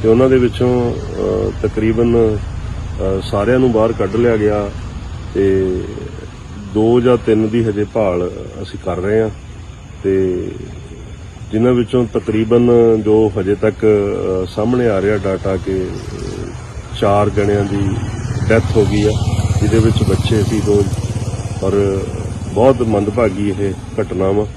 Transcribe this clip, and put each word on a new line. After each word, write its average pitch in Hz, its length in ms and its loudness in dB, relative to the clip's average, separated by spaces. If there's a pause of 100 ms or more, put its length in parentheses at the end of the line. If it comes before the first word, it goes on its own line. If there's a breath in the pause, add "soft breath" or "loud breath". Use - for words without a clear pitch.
ਤੇ 110 40 6
ਉਹਨਾਂ 127 200 6
ਦੇ 131 80 4
ਵਿੱਚੋਂ, 123 560 2
ਅਹ, 98 720 -2
ਤਕਰੀਬਨ, 113 680 2
ਅਹ, - 840 -4
ਸਾਰਿਆਂ 110 380 2
ਨੂੰ 127 120 4
ਬਾਹਰ 110 200 4
ਕੱਢ 101 240 -2
ਲਿਆ 117 220 2
ਗਿਆ 104 320 0 (640)
ਤੇ 95 460 2 (960)
ਦੋ 117 280 4
ਜਾਂ 123 240 4
ਤਿੰਨ 110 220 2
ਦੀ 117 160 0
ਹਜੇ 104 300 0
ਭਾਲ 90 380 0 (300)
ਅਸੀਂ - 240 -10
ਕਰ 87 120 -2
ਰਹੇ 104 240 0
ਹਾਂ 110 80 0 (760)
ਤੇ 92 440 0 (1040)
ਜਿਨ੍ਹਾਂ 120 220 4
ਵਿੱਚੋਂ 120 400 2
ਤਕਰੀਬਨ 113 560 2 (320)
ਜੋ 107 380 4
ਹਜੇ 98 160 2
ਤੱਕ, 107 200 0
ਅਹ, 101 680 2 (100)
ਸਾਹਮਣੇ 120 340 2
ਆ 98 120 2
ਰਿਹਾ 104 160 2
ਡਾਟਾ 95 400 -2
ਕਿ, 95 260 -2
ਅਹ, - 1160 -10
ਚਾਰ 104 300 4
ਜਣਿਆਂ 101 360 2
ਦੀ 98 300 -2 (540)
ਡੈਥ 113 140 4 (120)
ਹੋ 104 160 6
ਗਈ 104 160 2
ਆ, 104 40 4 (500)
ਜਿਹਦੇ 113 180 4
ਵਿੱਚ 110 300 2
ਬੱਚੇ 101 340 0
ਸੀ 110 220 0
ਦੋ। 101 180 4 (800)
ਔਰ 98 380 0 (520)
ਬਹੁਤ 123 280 4
ਮੰਦਭਾਗੀ 104 760 0
ਇਹ 98 140 -2 (280)
ਘਟਨਾ 95 300 0
ਵਾ। 104 260 0